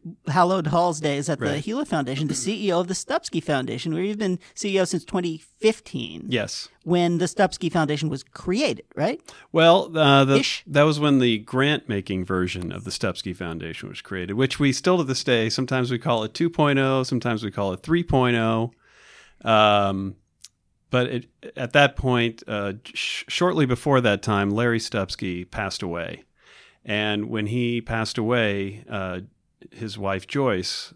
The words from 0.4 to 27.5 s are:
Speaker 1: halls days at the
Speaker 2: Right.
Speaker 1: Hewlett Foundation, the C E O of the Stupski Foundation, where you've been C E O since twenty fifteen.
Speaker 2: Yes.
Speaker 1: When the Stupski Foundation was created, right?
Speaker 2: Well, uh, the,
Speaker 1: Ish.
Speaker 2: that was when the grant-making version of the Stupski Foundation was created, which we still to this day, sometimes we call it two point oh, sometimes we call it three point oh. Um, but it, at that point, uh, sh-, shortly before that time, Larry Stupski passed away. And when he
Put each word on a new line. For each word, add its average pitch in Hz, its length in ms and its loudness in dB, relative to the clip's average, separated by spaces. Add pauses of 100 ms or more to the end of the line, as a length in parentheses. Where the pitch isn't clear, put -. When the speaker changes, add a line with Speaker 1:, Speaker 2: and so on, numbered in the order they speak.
Speaker 1:
halls 170 320 2
days 143 280 -2
at 147 120 -2
the - 60 0
Speaker 2:
Right. 143 180 -2
Speaker 1:
Hewlett 247 240 -4
Foundation, 139 400 -2
the 147 60 -2
C 190 340 -4
E 180 40 2
O 170 80 4
of 180 80 -2
the 185 60 -4
Stupski - 480 -4
Foundation, 135 500 -4
where 165 100 -2
you've 208 160 -4
been 185 200 0 (160)
C 196 220 -2
E 190 40 4
O 185 40 4
since 175 200 -2
twenty 175 340 -4
fifteen. - 920 -4
Speaker 2:
Yes. 110 400 -4 (160)
Speaker 1:
When 175 340 2
the 180 80 0
Stupski 180 440 0
Foundation 151 380 0
was 139 140 -6
created, 185 640 -4 (100)
right? 226 240 -2 (320)
Speaker 2:
Well, 165 440 4
uh, 139 280 6
the, 135 140 4
Speaker 1:
Ish. - 280 -2
Speaker 2:
that 147 180 4
was 151 140 2
when 143 200 4
the 120 200 4
grant-making 110 880 -2
version 90 480 -2
of 92 120 -10
the 95 60 -10
Stupski 92 460 -6
Foundation 82 540 -10
was - 100 -14
created, 95 340 -8
which 131 240 2
we 139 140 4
still 180 240 2
to 165 80 0
this 131 180 -2
day, 113 280 2
sometimes 127 400 -2
we 120 80 -2
call 113 260 0
it - 80 -8
two 170 160 0
point 143 300 2
oh, 135 240 2
sometimes 117 420 -2
we 98 60 -6
call 98 240 -2
it - 80 -10
three 170 220 2
point 123 320 4
oh. 113 340 0 (760)
Um, 101 720 4 (760)
but 123 160 2
it, 120 200 -6 (300)
at 123 160 -6
that 143 240 6
point, 120 520 0
uh, 101 260 -4 (100)
sh-, - 440 -8
shortly 175 380 0
before 127 340 2
that 104 220 2
time, 101 280 0
Larry 117 300 0
Stupski 92 680 -6
passed 101 340 -6
away. 85 420 -8 (600)
And 104 460 -2
when 107 160 -2
he 120 340 -2